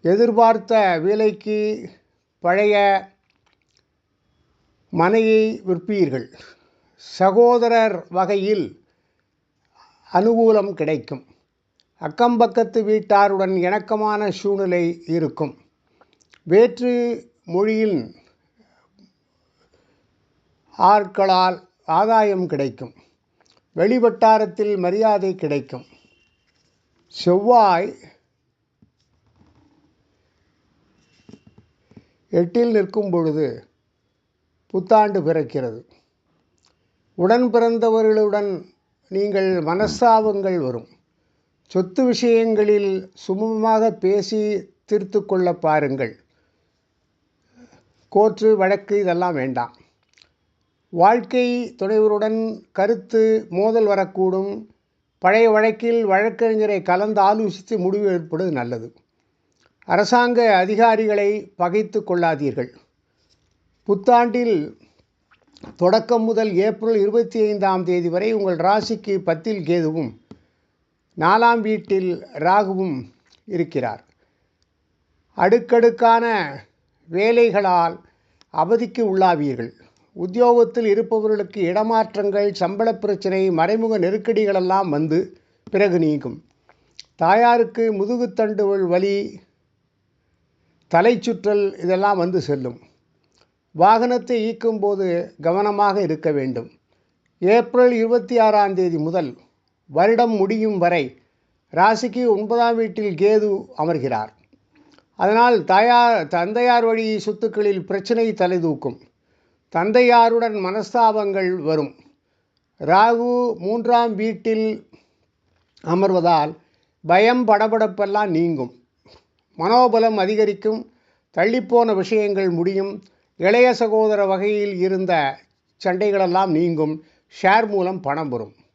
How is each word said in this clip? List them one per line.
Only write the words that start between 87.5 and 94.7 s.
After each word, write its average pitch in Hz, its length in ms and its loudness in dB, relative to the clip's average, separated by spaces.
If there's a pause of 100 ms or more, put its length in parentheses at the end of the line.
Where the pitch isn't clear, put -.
முதுகுத்தண்டு 202 920 -2
வலி, 196 540 -2 (1500)
தலைச்சுற்றல் 208 720 2 (140)
இதெல்லாம் 185 400 0
வந்து 180 220 -2
செல்லும். 127 380 -6 (1000)
வாகனத்தை 240 580 2
இயக்கும்போது 208 1040 -2